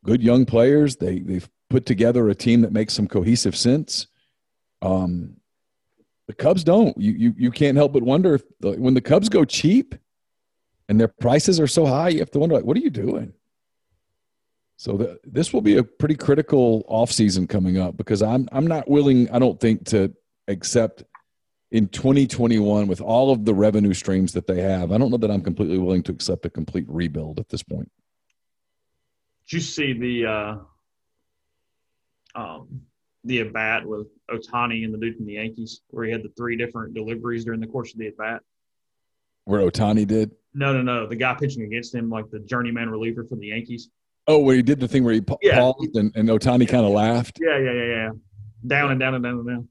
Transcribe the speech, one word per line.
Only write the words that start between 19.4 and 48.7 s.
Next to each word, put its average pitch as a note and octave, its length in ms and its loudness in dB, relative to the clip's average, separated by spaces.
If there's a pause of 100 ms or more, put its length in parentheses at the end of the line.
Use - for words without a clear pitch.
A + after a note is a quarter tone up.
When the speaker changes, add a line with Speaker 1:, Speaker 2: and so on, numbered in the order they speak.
Speaker 1:
think, A2+ 280 0
to G2 240 2 (360)
accept G2+ 560 -2 (680)
in A2 180 2
twenty C3+ 380 2
twenty-one G#2 600 2
with F2+ 140 -4
all B2+ 300 2
of A2+ 140 0
the A2 80 2
revenue G2+ 400 4
streams F#2 400 -2
that - 140 -6
they F2+ 140 -2
have. F#2 300 -2
I G#2+ 60 2
don't B2 140 2
know B2 60 0
that A2 140 0
I'm G2 120 -2
completely F#2 360 -2
willing F#2 240 0
to - 80 -8
accept - 340 -6
a E2+ 40 -6
complete - 380 -8
rebuild D#2 520 -8
at G#2+ 100 -12
this - 140 -10
point. - 280 -12 (1600)
Speaker 2:
Did D#3+ 80 -6
you E3 40 -4
see C#3 320 -6
the, A#2+ 320 -4
uh, G#2+ 300 -6 (1800)
um, A2+ 460 -16 (420)
the B2 180 -4
at-bat A2 440 -6
with G#2+ 220 -10 (220)
Ohtani A#2 540 -4
and A2 100 -8
the G#2+ 40 -10
dude A2+ 200 -6
from A2 80 -10
the G#2 80 -12
Yankees A2 560 -12
where A2+ 160 -8
he A2+ 60 -6
had A2 120 -8
the G#2+ 140 -14
three A#2+ 180 -6
different A#2 380 -10
deliveries A2+ 520 -8
during A2+ 140 -6
the A2+ 80 -8
course A#2+ 260 -10
of A2+ 60 -16
the A2 80 -10
at-bat? A2 340 -10 (1040)
Speaker 1:
Where G2+ 160 0
Ohtani G#2 460 2
did? G#2+ 240 0 (220)
Speaker 2:
No, C#3 200 -2
no, C3 80 0
no. A#2+ 260 -4
The A#2 80 -8
guy B2 200 -2
pitching B2+ 280 -6
against A#2 300 -10
him, A#2 160 -6
like, A2 220 -8
the A2 80 -12
journeyman A#2 500 -6
reliever A2+ 360 -6
for A#2+ 100 -12
the G#2 120 -14
Yankees. A#2 420 -12 (380)
Speaker 1:
Oh, D3+ 120 6
where C3+ 160 4
he B2+ 60 4
did C3+ 180 2
the B2+ 80 -4
thing C3 160 0
where A#2 100 2
he A2 80 2
pa- - 200 -6
Speaker 2:
Yeah. D3+ 180 4
Speaker 1:
paused B2 360 0
and, G#2+ 200 0
and A2 140 0
Ohtani B2 320 2
Speaker 2:
Yeah. A#2 60 4
Speaker 1:
kinda A#2 220 4
laughed? A2+ 520 0
Speaker 2:
Yeah, D#3 160 0
yeah, C3 140 -2
yeah, A#2+ 140 -4
yeah. A2+ 240 -4 (580)
Down C#3 240 0